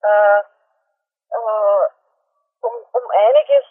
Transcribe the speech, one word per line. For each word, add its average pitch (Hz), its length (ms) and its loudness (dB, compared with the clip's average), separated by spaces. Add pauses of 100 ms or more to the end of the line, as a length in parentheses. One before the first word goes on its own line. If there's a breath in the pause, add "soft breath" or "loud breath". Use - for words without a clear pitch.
äh, 208 380 2 (880)
äh, 214 520 -2 (760)
um, 226 160 -8 (160)
um 247 160 -6
einiges 277 640 2